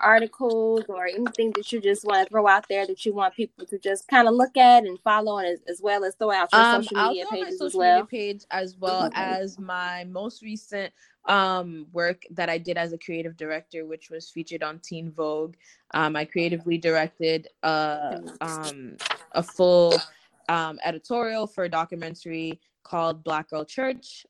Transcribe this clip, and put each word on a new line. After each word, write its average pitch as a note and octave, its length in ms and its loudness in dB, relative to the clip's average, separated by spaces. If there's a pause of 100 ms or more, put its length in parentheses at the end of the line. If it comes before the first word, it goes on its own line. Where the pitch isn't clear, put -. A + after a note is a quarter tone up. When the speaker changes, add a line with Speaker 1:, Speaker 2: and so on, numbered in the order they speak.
Speaker 1:
articles A3+ 840 2
or F3+ 180 -6
anything A3+ 460 -2
that G#3 200 -6
you A#3 80 -4
just G3+ 240 0
wanna G3 220 2
throw G#3 220 2
out G3 200 4
there G3 180 -2
that F#3+ 200 -8
you G#3+ 60 0
want G3 220 -2
people - 320 -8
to G3 120 -8
just G3 300 -4
kinda A#3+ 220 6
look B3 260 2
at B3 280 10
and F#3 160 -8
follow, G#3+ 380 0
and F#3 100 -2
as, F3 200 -4
as F3 140 -10
well G3+ 220 0
as G3 120 -4
throw G#3+ 160 0
out F#3 220 2
your A3+ 100 8
Speaker 2:
Um, A#3 180 4
Speaker 1:
social G#3 160 -4
Speaker 2:
I'll A3 120 2
Speaker 1:
media F#4 140 -4
Speaker 2:
throw G#4+ 80 -8
out F#4 80 -4
my F#4 40 -4
Speaker 1:
pages F#4 100 -8
as F#4 40 -10
Speaker 2:
social F#4 220 -4
media F3+ 180 6
Speaker 1:
well. G#3 80 0
Speaker 2:
page G3+ 440 -8
as F#3 260 -6
well F#3 300 -2
Speaker 1:
Okay. - 100 -8
Speaker 2:
as F#3+ 420 -6
my F3+ 460 -8
most F#3+ 380 -12
recent, G#3+ 500 -10 (340)
um, F3+ 680 0
work F3 380 -4
that E3+ 200 -4
I E3 80 -2
did F3 200 -4
as E3+ 140 -4
a E3 60 -10
creative E3 380 -10
director, D#3+ 500 -10
which D#3+ 240 -14
was D#3+ 200 -14
featured E3 320 -10
on D#3+ 180 -10
Teen E3 320 -12
Vogue. D#3 420 -4 (380)
Um, D3+ 240 0
I D3+ 80 -2
creatively E3+ 540 -2
directed D#3+ 720 0 (140)
a, D3+ 640 -2
Speaker 1:
Okay. - 140 -18
Speaker 2:
um, D3+ 580 -10 (340)
a F3 100 -2
full, F3 640 4 (420)
um, D#3+ 360 -2
editorial A3 600 -4
for G3 180 -6
a F3 40 -4
documentary E3 920 -8 (220)
called E3 400 -4
Black D#3 280 -6
Girl D#3 140 -6
Church. - 640 -8